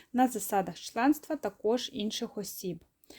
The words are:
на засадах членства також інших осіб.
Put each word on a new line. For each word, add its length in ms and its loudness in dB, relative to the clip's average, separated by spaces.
на 160 6
засадах 540 0
членства 540 2
також 560 0
інших 460 -4
осіб. 460 -8